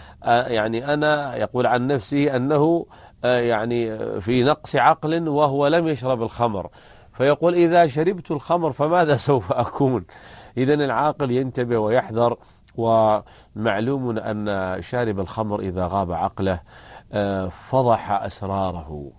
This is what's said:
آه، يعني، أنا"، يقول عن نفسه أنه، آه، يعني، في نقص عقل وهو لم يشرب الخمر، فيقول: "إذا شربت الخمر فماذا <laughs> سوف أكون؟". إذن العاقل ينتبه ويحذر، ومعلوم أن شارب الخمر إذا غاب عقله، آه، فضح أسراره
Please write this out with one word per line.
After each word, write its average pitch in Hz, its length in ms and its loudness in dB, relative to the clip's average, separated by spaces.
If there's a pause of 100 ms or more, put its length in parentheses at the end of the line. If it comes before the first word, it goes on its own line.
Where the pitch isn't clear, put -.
(240)
آه، 120 240 2
يعني، 113 460 -2
أنا"، 147 420 0
يقول 117 300 0
عن 120 200 2
نفسه 143 500 0
أنه، 151 500 2 (380)
آه، 123 160 2
يعني، 117 580 0 (220)
في 120 220 0
نقص 147 340 0
عقل 156 520 2
وهو 143 380 2
لم 160 220 2
يشرب 127 340 -2
الخمر، 113 460 -2 (440)
فيقول: 147 420 2
"إذا 170 320 6
شربت 160 440 -2
الخمر 160 420 -2
فماذا 151 500 2
<laughs> - 80 -4
سوف 131 220 2
أكون؟". 120 520 0 (520)
إذن 139 260 2
العاقل 139 480 0
ينتبه 123 480 -2
ويحذر، 117 580 2 (400)
ومعلوم 113 1400 0
أن 101 640 -4
شارب 110 400 -4
الخمر 104 400 -4
إذا 92 260 -4
غاب 95 260 -2
عقله، 90 480 -4 (520)
آه، 98 360 -2
فضح 117 640 0
أسراره 92 1080 -6